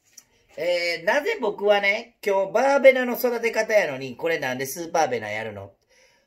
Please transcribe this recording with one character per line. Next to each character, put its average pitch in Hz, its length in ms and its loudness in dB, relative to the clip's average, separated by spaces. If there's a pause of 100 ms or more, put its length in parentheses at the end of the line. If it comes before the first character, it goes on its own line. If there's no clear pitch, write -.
(580)
え 170 440 -2
ー、 165 40 -6
な 254 160 2
ぜ 440 180 -2
僕 208 240 -4
は 202 160 4
ね、 202 460 -4
今 196 220 0
日 190 40 -12
バ 220 100 2 (180)
ー - 20 -6
ベ 262 100 10
ナ 254 140 2
の 247 80 -4
育 240 260 -2
て 226 120 -2
方 220 200 -2
や 190 180 4
の 131 80 -6
に、 127 200 -10
こ 165 100 -4
れ 165 120 -2
な 131 140 -4
ん 127 40 -6
で 135 80 -4
ス 165 240 -10
ー - 20 -20
パ 170 100 2
ー 143 80 2
ベ 120 120 -4
ナ 107 80 -10
や 107 120 -6
る 110 120 -8
の？ 98 180 -14 (560)